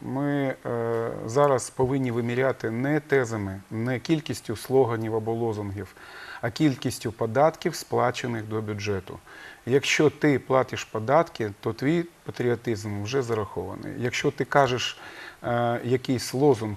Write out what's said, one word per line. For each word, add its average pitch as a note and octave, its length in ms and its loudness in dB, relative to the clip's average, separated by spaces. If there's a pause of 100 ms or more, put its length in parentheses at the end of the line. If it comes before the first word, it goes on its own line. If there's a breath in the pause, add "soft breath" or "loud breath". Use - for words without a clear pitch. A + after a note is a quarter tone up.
ми, C#3 540 -2 (100)
е, A#2 440 -2 (160)
зараз C3 440 4
повинні C3 400 0
виміряти A#2+ 600 0
не C#3 300 0
тезами, A2 600 0 (100)
не A#2 300 -2
кількістю D3 560 -2
слоганів A2+ 600 2
або A2 160 -2
лозунгів, G#2 640 -4 (460 loud breath)
а A#2 100 -2
кількістю B2+ 640 0
податків, C#3+ 600 0
сплачених A#2+ 720 -2
до G#2+ 180 -4
бюджету. G2+ 560 -4 (480 loud breath)
Якщо C#3 440 4
ти C#3+ 280 2
платиш C3 460 0
податки, A2+ 760 0
то A2+ 120 -2
твій D#3 320 0 (200)
патріотизм G#2+ 800 -2
вже B2+ 200 -2
зарахований. G2+ 760 -6
Якщо A#2+ 320 0
ти - 140 -2
кажеш, B2+ 540 2 (440 loud breath)
е, A#2+ 420 0
якийсь B2 500 0
лозунг, A#2 420 4